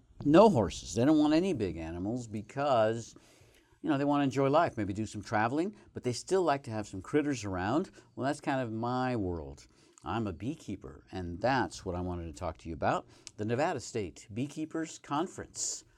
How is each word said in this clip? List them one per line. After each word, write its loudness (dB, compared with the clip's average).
no 10
horses. 2
They 2
don't 6
want 4
any 4
big -2
animals -6
because, 0
you -4
know, 2
they 0
want 4
to 4
enjoy 2
life, 4
maybe -2
do -2
some -10
traveling, 0
but -12
they 0
still 0
like 2
to -10
have -4
some -10
critters 0
around. 0
Well, -4
that's -4
kind -2
of -4
my -2
world. -4
I'm -4
a -4
beekeeper, -10
and -8
that's 0
what -2
I -4
wanted -4
to -10
talk -6
to -14
you -6
about, -2
the -6
Nevada -2
State -8
Beekeepers -8
Conference. -6